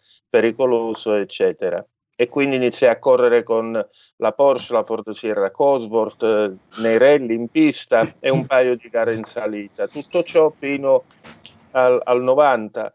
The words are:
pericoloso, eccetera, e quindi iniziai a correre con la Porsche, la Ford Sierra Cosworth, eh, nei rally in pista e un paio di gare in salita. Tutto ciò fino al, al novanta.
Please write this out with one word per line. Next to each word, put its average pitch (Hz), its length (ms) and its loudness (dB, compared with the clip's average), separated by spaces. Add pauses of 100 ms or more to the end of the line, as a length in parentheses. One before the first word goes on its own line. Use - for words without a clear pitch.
(300)
pericoloso, 113 880 -2
eccetera, 95 680 -4 (380)
e 123 80 -2
quindi 139 260 -2
iniziai 123 360 2
a 113 80 -2
correre 123 420 2
con 113 420 -4 (340)
la 110 140 -2
Porsche, 131 420 0
la 110 100 2
Ford 110 260 -8
Sierra 101 400 -4
Cosworth, 113 720 -2
eh, 107 300 0 (280)
nei 113 200 2
rally 131 340 4
in 117 140 -4
pista 123 720 0
e 139 100 -4
un 135 160 0
paio 127 300 2
di 117 140 -10
gare 113 260 -2
in 110 80 -8
salita. 107 640 -8
Tutto 151 340 -6
ciò 160 340 2
fino 135 500 0 (640)
al, 127 320 4
al 123 180 0
novanta. 127 720 0